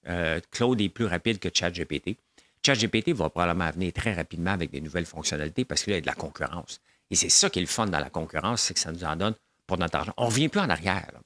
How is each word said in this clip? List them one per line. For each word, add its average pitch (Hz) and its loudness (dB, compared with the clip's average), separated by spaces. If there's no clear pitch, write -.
Euh, 82 0
Claude 120 2
est 98 2
plus 117 -2
rapide 95 0
que 92 -4
Chat 90 0
G 87 -6
P 73 -4
T. - -6
Chat 139 6
G 117 2
P 110 2
T 170 2
va 87 0
probablement 85 2
venir 87 -2
très - -2
rapidement 85 -2
avec 85 -2
des 69 -6
nouvelles 80 -4
fonctionnalités 78 -4
parce - -2
qu'il 101 0
y - 2
a 82 0
de 71 -6
la 71 -2
concurrence. - -8
Et 101 0
c'est 90 2
ça - 6
qui - -2
est - 2
le - -2
fun - 0
dans 87 0
la 69 -4
concurrence, 80 -2
c'est - -2
que - 0
ça 82 -2
nous 85 -6
en 78 -2
donne 104 0
pour 92 0
notre 85 0
argent. - -2
On 123 0
revient 127 4
plus 208 0
en 180 0
arrière, 92 0
là. - -20